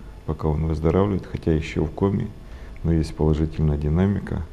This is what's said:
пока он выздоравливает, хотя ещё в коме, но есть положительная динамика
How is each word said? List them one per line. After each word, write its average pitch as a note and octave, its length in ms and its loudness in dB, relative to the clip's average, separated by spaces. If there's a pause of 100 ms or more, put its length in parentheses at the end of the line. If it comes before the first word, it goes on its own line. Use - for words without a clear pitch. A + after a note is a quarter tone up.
(260)
пока D#2 220 -2
он D#2 200 2
выздоравливает, E2 580 2
хотя - 280 0
ещё D#2 300 0
в D#2 80 -2
коме, G2 360 0 (560)
но E2+ 100 2
есть D#2+ 220 2
положительная D#2 600 2
динамика D#2+ 640 0 (120)